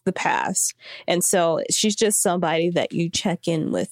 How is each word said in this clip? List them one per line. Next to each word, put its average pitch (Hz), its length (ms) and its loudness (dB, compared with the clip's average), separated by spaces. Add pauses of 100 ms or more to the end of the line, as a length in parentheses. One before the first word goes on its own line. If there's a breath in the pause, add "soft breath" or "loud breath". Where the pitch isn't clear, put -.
the 185 80 0
past. - 640 -2 (320 loud breath)
And 175 160 0
so 165 480 2
she's 208 240 2
just 214 260 2
somebody 170 480 2
that 165 240 -2
you 170 160 0
check - 380 -2
in 160 240 0
with 92 200 -2